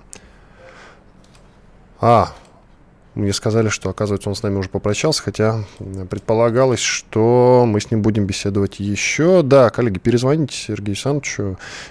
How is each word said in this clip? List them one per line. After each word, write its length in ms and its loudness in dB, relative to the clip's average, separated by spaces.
А, 320 4
мне 160 -2
сказали, 380 0
что, 200 -6
оказывается, 380 -4
он 80 -4
с 80 -10
нами 140 -2
уже 100 -4
попрощался, 560 -2
хотя 400 -2
предполагалось, 720 0
что 840 4
мы 140 0
с 100 -8
ним 120 0
будем 240 2
беседовать 560 -4
еще. 600 0
Да, 280 6
коллеги, 300 -2
перезвоните 540 0
Сергею 420 -6
Александровичу. 600 -6